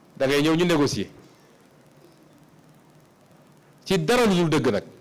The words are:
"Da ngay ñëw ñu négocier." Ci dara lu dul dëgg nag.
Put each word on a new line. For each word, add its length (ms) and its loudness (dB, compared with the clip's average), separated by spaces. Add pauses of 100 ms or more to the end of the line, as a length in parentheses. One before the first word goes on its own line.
(160)
"Da 100 -2
ngay 160 0
ñëw 140 2
ñu 100 2
négocier." 420 0 (2750)
Ci 120 -2
dara 280 2
lu 80 2
dul 160 2
dëgg 200 0
nag. 140 -4 (160)